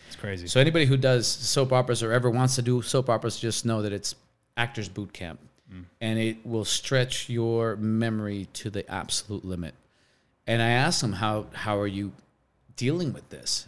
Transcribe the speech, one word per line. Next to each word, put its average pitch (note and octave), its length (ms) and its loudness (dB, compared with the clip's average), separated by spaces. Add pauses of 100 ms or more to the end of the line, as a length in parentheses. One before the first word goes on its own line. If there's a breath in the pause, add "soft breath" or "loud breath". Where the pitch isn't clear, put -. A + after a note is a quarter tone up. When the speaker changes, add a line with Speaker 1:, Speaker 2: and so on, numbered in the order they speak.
Speaker 1:
It's - 80 -18
crazy. F#2 320 -8
Speaker 2:
So G#2 120 4
anybody D#3+ 260 6
who C3+ 120 6
does C3 300 4
soap C3 440 0
operas B2 320 2
or A2+ 80 0
ever B2 180 4
wants B2+ 260 2
to B2+ 60 0
do B2 200 2
soap C3 280 0
operas A2 300 0
just A#2 260 -2
know A2+ 160 2
that G#2 120 -2
it's - 220 -6 (420)
actor's A#2 320 -2
boot F#2+ 240 -10
camp. E2+ 260 -12 (340)
Speaker 1:
Mm. F2+ 100 -14 (180)
Speaker 2:
And A2+ 180 0
it A2+ 260 -2
will A2 200 -2
stretch - 640 0
your A2+ 480 0
memory G#2+ 760 0
to - 160 -8
the G2 220 -6
absolute F#2 540 -6
limit. F2 300 -8 (720)
And A#2 160 2
I A#2 60 4
asked C3+ 340 4
him, G#2 100 0
"How, G#2+ 400 -2
how G#2 260 -2
are G#2 80 0
you G2 240 -4 (640)
dealing C#3+ 380 -2
with - 160 -14
this?" - 380 -6